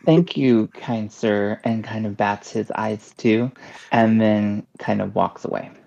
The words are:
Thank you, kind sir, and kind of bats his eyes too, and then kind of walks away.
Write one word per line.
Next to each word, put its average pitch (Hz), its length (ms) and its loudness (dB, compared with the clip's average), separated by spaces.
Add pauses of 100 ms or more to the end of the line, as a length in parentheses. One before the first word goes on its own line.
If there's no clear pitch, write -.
Thank 170 300 4
you, 120 320 4
kind 110 440 -8
sir, 104 520 -2
and 113 200 -2
kind 110 220 -8
of 101 100 -6
bats 101 360 -4
his 110 200 -6
eyes 107 460 -6
too, 117 340 2 (400)
and 113 280 4
then 104 460 0 (120)
kind 104 240 -4
of 98 120 -6
walks 92 300 -2
away. - 260 -8 (160)